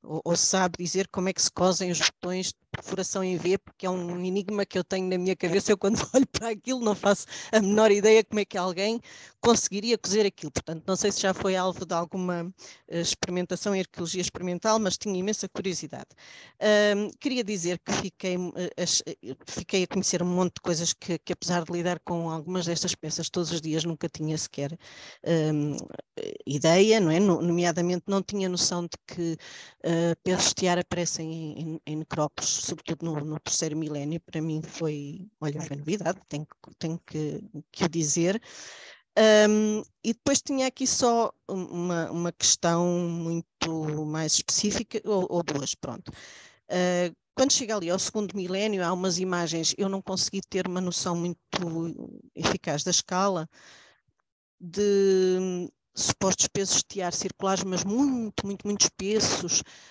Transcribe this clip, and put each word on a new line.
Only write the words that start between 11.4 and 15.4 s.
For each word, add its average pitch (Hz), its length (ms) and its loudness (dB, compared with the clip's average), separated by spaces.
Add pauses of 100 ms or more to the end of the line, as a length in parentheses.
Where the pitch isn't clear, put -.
alvo 185 300 -2
de 175 80 -4
alguma, 175 580 -4 (360)
eh, 170 120 -4
experimentação 180 760 -2
em 190 60 0
arqueologia 180 400 -6
experimental, 180 580 0
mas 196 200 0
tinha 190 200 -4
imensa 202 300 -2